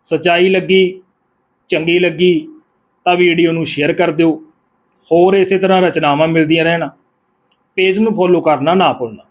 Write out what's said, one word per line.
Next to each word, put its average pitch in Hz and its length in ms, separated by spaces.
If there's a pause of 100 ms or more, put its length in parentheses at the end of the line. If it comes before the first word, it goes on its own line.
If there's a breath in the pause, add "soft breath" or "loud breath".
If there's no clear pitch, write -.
ਸੱਚਾਈ 175 460
ਲੱਗੀ, 185 520 (680)
ਚੰਗੀ 170 300
ਲੱਗੀ 180 500 (560)
ਤਾਂ 180 120
ਵੀਡੀਓ 170 360
ਨੂੰ 165 140
ਸ਼ੇਅਰ 147 260
ਕਰ 175 180
ਦਿਓ। 160 320 (720)
ਹੋਰ 180 220
ਇਸੇ 190 240
ਤਰ੍ਹਾਂ 185 240
ਰਚਨਾਵਾਂ 156 460
ਮਿਲਦੀਆਂ 160 360
ਰਹਿਣ, 165 240 (840)
ਪੇਜ 190 240
ਨੂੰ 220 160
ਫਾਲੋ 180 260
ਕਰਨਾ 151 340
ਨਾ 170 180
ਭੁੱਲਣਾ। 113 380